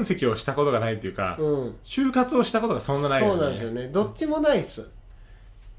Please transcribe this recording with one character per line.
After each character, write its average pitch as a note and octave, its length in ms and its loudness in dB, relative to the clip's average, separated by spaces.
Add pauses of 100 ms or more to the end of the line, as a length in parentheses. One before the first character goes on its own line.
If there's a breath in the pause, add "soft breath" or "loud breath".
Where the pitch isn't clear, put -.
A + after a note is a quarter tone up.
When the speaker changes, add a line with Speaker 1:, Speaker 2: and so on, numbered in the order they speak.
Speaker 1:
析 F3+ 280 2
を G#2+ 60 2
し - 80 -6
た C3+ 100 -2
こ C#3+ 100 2
と C#3+ 60 4
が A#2+ 80 4
な A2+ 120 0
い A2 40 -2
っ G2+ 40 -4
て F#2 100 -8
い - 20 -6
う - 40 -8
か、 F#2 260 -2
Speaker 2:
う - 20 -4
ん。 C#3 420 -2
Speaker 1:
就 C4+ 280 0
活 B3+ 240 2
を A#3 80 6
し - 80 -4
た A3 80 0
こ A3+ 80 0
と F3 60 0
が A#2+ 60 -2
そ C#3 160 -2
ん C#3+ 60 0
な C#3+ 60 2
な C3+ 100 2
い - 40 4
よ G#3+ 40 4
ね。 G3+ 60 4
Speaker 2:
そ F3+ 60 0
う D#3 40 0
な C#3+ 80 2
ん - 40 -2
で G#2+ 40 -8
す A#2 60 -6
よ A2+ 80 -4
ね。 B2 160 -6
ど F#3+ 160 0
っ - 100 -6
ち D#4+ 120 -4
も D4+ 120 0
な D4 160 4
い F#3 60 2
っ - 40 -4
す。 - 240 -14 (880 soft breath)